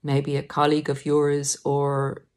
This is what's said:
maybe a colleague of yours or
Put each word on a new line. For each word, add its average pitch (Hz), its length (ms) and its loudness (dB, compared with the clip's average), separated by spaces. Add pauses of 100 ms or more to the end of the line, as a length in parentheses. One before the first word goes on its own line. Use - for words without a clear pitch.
maybe 143 320 0
a 139 80 -2
colleague 151 460 2
of 139 160 -4
yours 143 580 0
or 139 640 -2 (120)